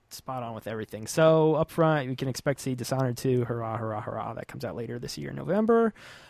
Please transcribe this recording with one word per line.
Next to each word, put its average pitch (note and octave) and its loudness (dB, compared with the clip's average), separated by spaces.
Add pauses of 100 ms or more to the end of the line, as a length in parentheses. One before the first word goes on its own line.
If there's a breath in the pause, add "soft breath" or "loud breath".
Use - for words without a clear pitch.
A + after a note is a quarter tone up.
spot C3 -10
on A#2 -8
with G#2+ -10
everything. A2 -8
So D#3+ 6
up D#3 0
front, D#3 2
we C3 -4
can C3 -4
expect C3 -2
to - -12
see C3 -2
Dishonored B2 -2
two, B2+ 2
hurrah, A#2 -4
hurrah, A2 -4
hurrah. A2 -6
That - -10
comes - -12
out F#2 -6
later A#2+ -6
this - -10
year - -8
in - -8
November. G#3+ 4 (360 loud breath)